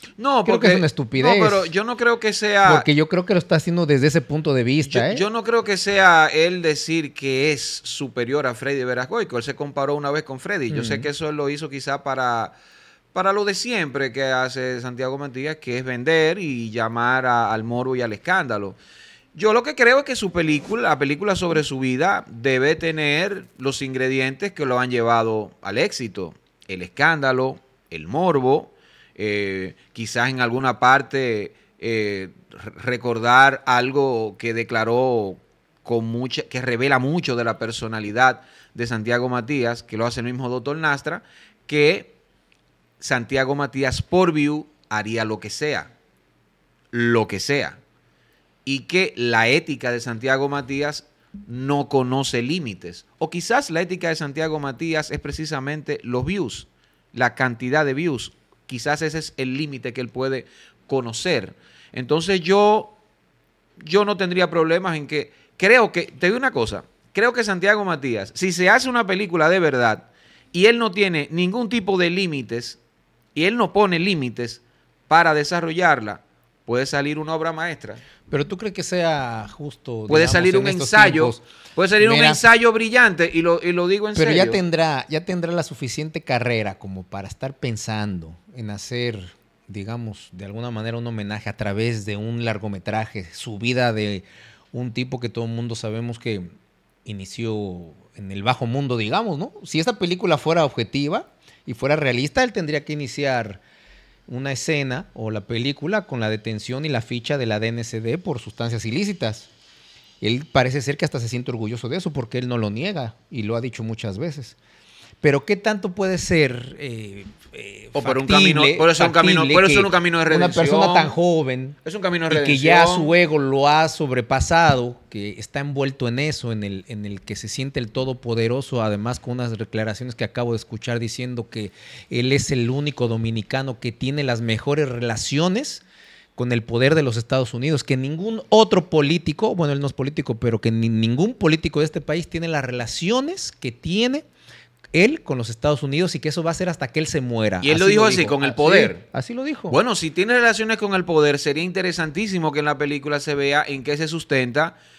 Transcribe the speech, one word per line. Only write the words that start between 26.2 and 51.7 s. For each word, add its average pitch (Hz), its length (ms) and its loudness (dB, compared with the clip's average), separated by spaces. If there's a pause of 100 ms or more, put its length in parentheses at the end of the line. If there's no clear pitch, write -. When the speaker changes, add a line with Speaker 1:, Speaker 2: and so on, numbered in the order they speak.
Speaker 1:
El 90 140 -10
escándalo, 135 800 0 (300)
el 80 180 -12
morbo, 143 640 0 (420)
eh, 98 600 -4 (180)
quizás 120 360 -2
en 131 120 -6
alguna 123 380 -2
parte, 127 720 2 (260)
eh, 101 500 -4 (200)
re-, - 220 -18 (120)
recordar 123 840 4
algo 123 720 0
que 117 160 -6
declaró 113 840 0 (480)
con 117 220 -2
mucha, 120 380 -6
que 127 180 -8
revela 127 380 0
mucho 143 360 -2
de 120 80 -2
la 113 140 -2
personalidad 113 840 -2 (320)
de 120 140 -6
Santiago 120 400 -2
Matías, 120 560 -2
que - 140 -12
lo 113 80 0
hace 120 160 -4
el 120 60 -6
mismo 127 220 -6
doctor 127 280 -6
Nastra, 156 460 -2 (440)
que 151 440 2 (920)
Santiago 131 540 -2
Matías 135 460 -4
por 180 300 2
view 151 360 -2 (200)
haría 110 380 -4
lo 107 160 -6
que 107 80 -12
sea, 131 420 -6 (1000)
lo 117 360 4
que 98 140 -8
sea, 131 360 -4 (880)
y 135 180 -4
que 180 360 -2
la 117 320 2
ética 135 420 0
de 120 80 -4
Santiago 131 480 -2
Matías 139 580 -6 (420)
no 135 420 -2